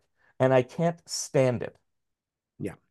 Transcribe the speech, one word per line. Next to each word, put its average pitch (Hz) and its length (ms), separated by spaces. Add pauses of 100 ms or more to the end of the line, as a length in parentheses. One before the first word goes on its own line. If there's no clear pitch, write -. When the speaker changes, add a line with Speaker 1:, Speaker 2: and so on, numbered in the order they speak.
(400)
Speaker 1:
and 131 120
I 131 120
can't 170 420
stand - 560
it. - 140 (800)
Speaker 2:
Yeah. 98 160 (180)